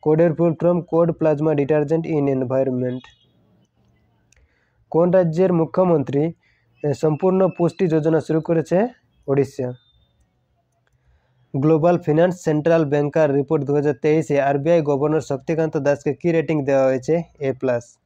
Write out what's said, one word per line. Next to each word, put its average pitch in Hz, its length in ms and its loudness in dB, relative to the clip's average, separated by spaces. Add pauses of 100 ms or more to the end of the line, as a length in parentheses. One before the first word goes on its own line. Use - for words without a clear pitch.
কোডের 156 320 2
ফুল 165 200 0
ফর্ম 175 260 0
কোড 165 320 0
প্লাজমা 156 420 0
ডিটারজেন্ট 151 520 0
ইন 143 220 -2
এনভায়রনমেন্ট। 127 720 -2 (1900)
কোন 170 200 2
রাজ্যের 180 420 2
মুখ্যমন্ত্রী, 160 800 0 (500)
এ, 147 120 -2
সম্পূর্ণ 185 540 0
পুষ্টি 175 380 -2
যোজনা 160 340 2
শুরু 160 200 -2
করেছে? 170 480 0 (380)
ওড়িশা। 135 460 -2 (1800)
গ্লোবাল 160 420 2
ফিনান্স 170 360 0 (100)
সেন্ট্রাল 160 400 0
ব্যাংকার 147 500 0
রিপোর্ট 143 300 0
দু 143 100 -2
হাজার 147 280 0
তেইশে 151 400 0
আরবিআই 143 400 0
গভর্নর 147 380 0
শক্তিকান্ত 151 560 -4
দাসকে 143 380 -2
কী 170 180 -2
রেটিং 156 320 0
দেওয়া 135 200 2
হয়েছে? 131 380 0 (160)
এ 135 140 -4
প্লাস। 127 540 -4